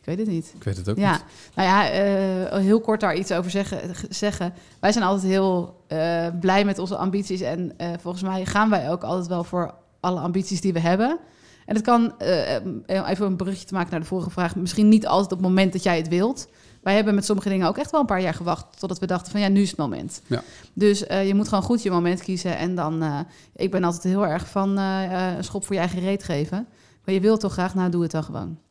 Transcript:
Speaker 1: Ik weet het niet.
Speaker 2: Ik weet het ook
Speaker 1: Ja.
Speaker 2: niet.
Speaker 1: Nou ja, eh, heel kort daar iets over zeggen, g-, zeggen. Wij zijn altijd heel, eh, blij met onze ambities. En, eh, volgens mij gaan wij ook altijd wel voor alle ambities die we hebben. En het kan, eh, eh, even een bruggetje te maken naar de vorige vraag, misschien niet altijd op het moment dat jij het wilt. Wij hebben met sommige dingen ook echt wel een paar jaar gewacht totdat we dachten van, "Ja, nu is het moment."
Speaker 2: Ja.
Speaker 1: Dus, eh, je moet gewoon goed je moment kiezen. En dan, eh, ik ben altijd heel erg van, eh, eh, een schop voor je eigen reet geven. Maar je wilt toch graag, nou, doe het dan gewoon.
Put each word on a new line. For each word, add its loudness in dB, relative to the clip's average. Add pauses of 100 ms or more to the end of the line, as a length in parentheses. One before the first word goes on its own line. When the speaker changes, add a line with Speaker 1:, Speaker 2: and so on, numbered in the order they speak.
Speaker 1:
Ik -14
weet -4
het -2
niet. -4
Speaker 2:
Ik -20
weet -2
het -6
ook 0
Speaker 1:
Ja. 2
Speaker 2:
niet. -2 (300)
Speaker 1:
Nou 0
ja, 4
eh, 0
heel 6
kort 0
daar 0
iets -2
over -2
zeggen, -4
g-, -10
zeggen. -2 (280)
Wij 4
zijn 2
altijd 2
heel, 2
eh, 0 (140)
blij 4
met 0
onze -4
ambities. -2
En, -4
eh, -6 (120)
volgens -8
mij -2
gaan 2
wij 0
ook -2
altijd -2
wel -2
voor -4 (260)
alle -2
ambities -2
die 0
we 0
hebben. 2 (480)
En -4
het 0
kan, 4
eh, 0
eh, -2 (460)
even 0
een 0
bruggetje -6
te -8
maken -2
naar -2
de -8
vorige -4
vraag, -2
misschien 4
niet 8
altijd 2
op -4
het 0
moment 4
dat -4
jij 2
het -2
wilt. 0 (340)
Wij 2
hebben 4
met 2
sommige 0
dingen 2
ook -2
echt -4
wel 2
een 2
paar 0
jaar 0
gewacht -4 (120)
totdat -6
we -4
dachten -4
van, 0
"Ja, 2
nu 6
is 2
het -10
moment." -6
Speaker 2:
Ja. -2 (300)
Speaker 1:
Dus, 4
eh, 0
je 2
moet 2
gewoon 2
goed 0
je 0
moment 2
kiezen. -4
En -4
dan, -2
eh, -2 (380)
ik -2
ben 0
altijd -2
heel 0
erg -4
van, -2
eh, -2 (260)
eh, -4
een -6
schop -8
voor -4
je 0
eigen -2
reet -2
geven. -4 (380)
Maar 0
je 2
wilt 4
toch -2
graag, -2
nou, 0
doe 0
het -2
dan -4
gewoon. -8 (120)